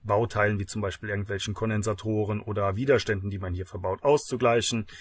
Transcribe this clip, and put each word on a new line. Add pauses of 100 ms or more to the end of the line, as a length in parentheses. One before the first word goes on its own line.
Bauteilen,
wie
zum
Beispiel
irgendwelchen
Kondensatoren
oder
Widerständen,
die
man
hier
verbaut,
auszugleichen. (160)